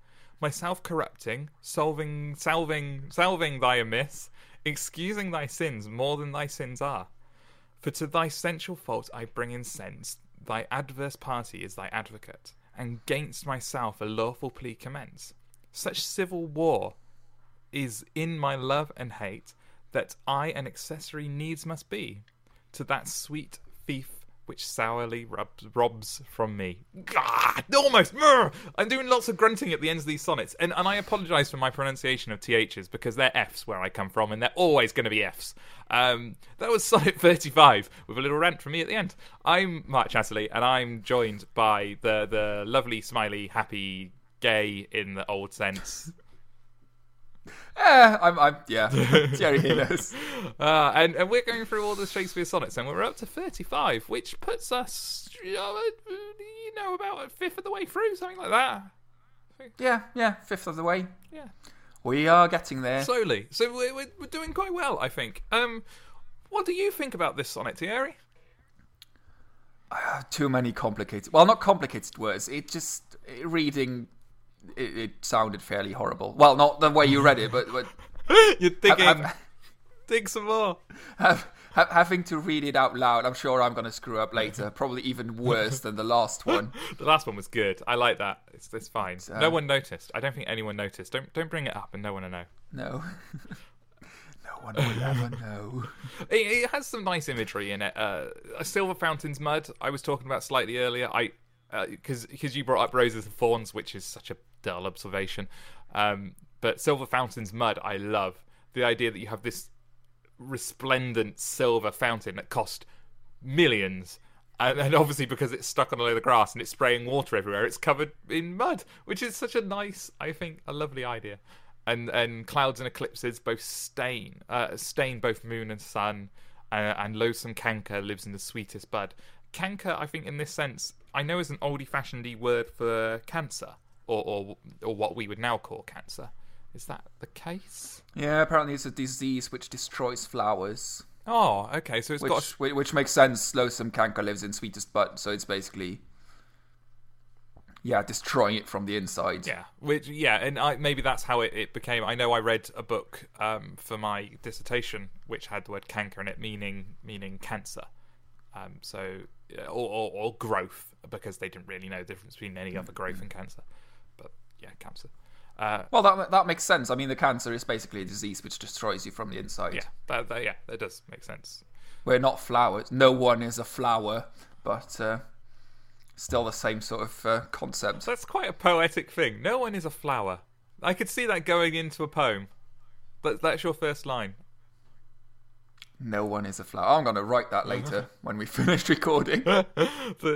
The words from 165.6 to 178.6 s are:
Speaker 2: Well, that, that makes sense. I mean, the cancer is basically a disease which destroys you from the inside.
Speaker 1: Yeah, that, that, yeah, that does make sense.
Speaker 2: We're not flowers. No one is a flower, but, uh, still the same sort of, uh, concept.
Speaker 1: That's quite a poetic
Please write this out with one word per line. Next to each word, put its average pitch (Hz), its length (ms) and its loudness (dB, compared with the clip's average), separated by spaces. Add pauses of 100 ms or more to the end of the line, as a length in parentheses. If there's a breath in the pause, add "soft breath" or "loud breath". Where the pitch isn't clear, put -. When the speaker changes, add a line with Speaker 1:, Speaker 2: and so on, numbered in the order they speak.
Speaker 2:
Well, 233 120 6
that, 190 280 6
that 190 160 6
makes 170 180 -2
sense. 139 240 4
I 127 60 2
mean, 135 140 -2
the 131 80 -2
cancer 123 360 0
is 117 100 -4
basically 107 400 -6
a - 20 -6
disease 101 380 -8
which - 160 -12
destroys 101 460 -4
you 95 80 -10
from 107 160 -10
the 95 100 -8
inside. 98 360 -6
Speaker 1:
Yeah, - 80 -4 (240)
that, 120 220 -4
that, 120 160 -4
yeah, 101 100 -2 (120)
that 113 140 -10
does - 300 -8
make - 140 -18
sense. - 400 -16 (400 soft breath)
Speaker 2:
We're 127 140 6
not 131 220 4
flowers. 117 500 2
No 131 220 10
one 123 300 6
is 117 160 -4
a 117 60 -6
flower, 113 640 0 (360 soft breath)
but, - 380 -6
uh, 110 180 -2 (1000)
still 120 280 -2
the 110 80 -4
same 110 280 -2
sort 110 220 -6
of, - 240 -8
uh, 113 140 4 (120)
concept. - 540 -4
Speaker 1:
That's 240 180 -4
quite - 240 -2
a - 40 -4
poetic 165 580 2